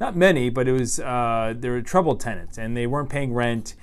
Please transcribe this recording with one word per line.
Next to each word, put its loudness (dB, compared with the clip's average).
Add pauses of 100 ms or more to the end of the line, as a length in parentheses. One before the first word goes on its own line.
not -4
many, 6
but 0
it 4
was, 0
uh, 0
there -4
were -2
troubled 2
tenants, -6
and -4
they -2
weren't -2
paying -2
rent, -2